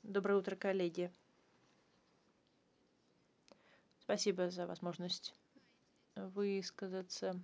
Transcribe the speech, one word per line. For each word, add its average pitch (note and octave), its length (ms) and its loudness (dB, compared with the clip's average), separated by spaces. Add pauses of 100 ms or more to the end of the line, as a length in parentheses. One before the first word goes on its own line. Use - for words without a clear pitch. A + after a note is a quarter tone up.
Доброе G3+ 380 4
утро, F#3+ 160 -2
коллеги. F3 560 2 (3000)
Спасибо F#3 500 2
за F3+ 160 -4
возможность F3 680 -4 (840)
высказаться. F#3+ 1300 -2